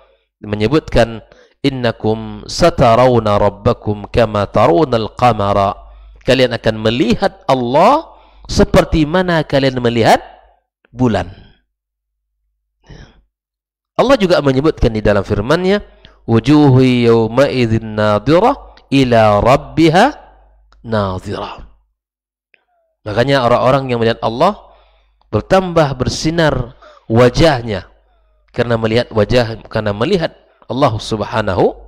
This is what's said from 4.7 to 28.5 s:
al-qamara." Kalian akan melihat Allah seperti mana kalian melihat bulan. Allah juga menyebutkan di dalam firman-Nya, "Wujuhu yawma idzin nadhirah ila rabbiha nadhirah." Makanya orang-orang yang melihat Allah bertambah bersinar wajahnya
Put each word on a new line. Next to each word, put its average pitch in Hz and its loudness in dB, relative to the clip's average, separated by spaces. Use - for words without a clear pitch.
al-qamara." 101 0
Kalian 127 0
akan 110 -4
melihat 165 -2
Allah 151 0
seperti 165 2
mana 175 0
kalian 135 0
melihat 120 2
bulan. 104 -2
Allah 262 2
juga 170 2
menyebutkan 135 0
di 110 -4
dalam 101 2
firman-Nya, 165 -2
"Wujuhu 131 4
yawma 120 2
idzin 113 -2
nadhirah 107 0
ila 123 2
rabbiha 151 2
nadhirah." 101 -8
Makanya 123 0
orang-orang 123 0
yang 117 -2
melihat 113 -2
Allah 143 -2
bertambah 165 0
bersinar 139 -2
wajahnya 120 0